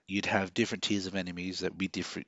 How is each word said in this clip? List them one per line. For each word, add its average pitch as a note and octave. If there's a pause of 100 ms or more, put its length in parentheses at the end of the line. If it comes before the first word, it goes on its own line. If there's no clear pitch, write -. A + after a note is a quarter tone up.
you'd G2
have G2
different A2
tiers G2+
of F#2+
enemies F2+
that F2+
would E2
be F#2+
different, -